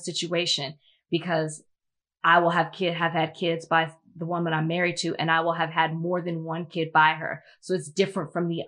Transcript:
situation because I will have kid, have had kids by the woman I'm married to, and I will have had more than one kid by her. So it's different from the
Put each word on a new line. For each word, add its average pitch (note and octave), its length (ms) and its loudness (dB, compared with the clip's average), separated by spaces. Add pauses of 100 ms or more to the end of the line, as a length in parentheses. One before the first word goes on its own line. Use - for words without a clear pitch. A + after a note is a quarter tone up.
situation E3+ 680 -2 (360)
because D#3+ 540 -2 (580)
I E3+ 160 8
will E3+ 120 6
have E3+ 200 2
kid, F3 240 -2
have E3 160 0
had D#3+ 240 -2
kids E3 320 -2
by D#3+ 240 2 (240)
the E3+ 100 -8
woman E3+ 280 -2
I'm D#3+ 160 0
married F3 300 0
to, - 180 -4
and E3 160 0
I E3 80 4
will E3 140 0
have E3 160 -2
had D#3+ 260 0
more F3 260 -2
than E3 220 -6
one E3 220 -6
kid D#3+ 260 -4
by D#3+ 220 6
her. - 280 -6 (180)
So - 140 -2
it's D#3+ 140 -4
different F#3 440 -2
from E3+ 140 -2
the E3+ 220 -2